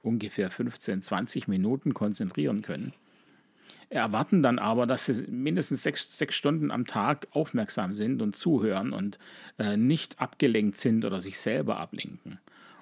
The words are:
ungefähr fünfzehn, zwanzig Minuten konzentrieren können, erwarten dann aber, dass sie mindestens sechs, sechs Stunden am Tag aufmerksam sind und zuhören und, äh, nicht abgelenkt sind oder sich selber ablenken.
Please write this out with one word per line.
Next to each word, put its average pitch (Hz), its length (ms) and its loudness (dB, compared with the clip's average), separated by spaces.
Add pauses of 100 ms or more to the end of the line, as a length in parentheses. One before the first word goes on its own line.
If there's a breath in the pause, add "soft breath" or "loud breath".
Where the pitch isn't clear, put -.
ungefähr 107 480 -2
fünfzehn, 113 500 -4
zwanzig - 480 -4
Minuten 110 460 0
konzentrieren 107 680 -2
können, - 320 -6 (960 loud breath)
erwarten 135 540 4
dann 123 160 6
aber, 113 280 2
dass 123 200 0
sie 135 220 0
mindestens 139 540 0
sechs, - 360 -4
sechs - 160 -2
Stunden 151 360 2
am 120 140 -2
Tag 127 460 0
aufmerksam 110 640 -2
sind 113 260 -2
und 104 160 -2
zuhören 110 560 2
und, - 260 -4 (380 loud breath)
äh, 104 220 0
nicht 135 420 2
abgelenkt 110 560 2
sind 113 300 2
oder 95 160 -2
sich 98 160 -10
selber 117 400 -2
ablenken. - 600 -12 (440 loud breath)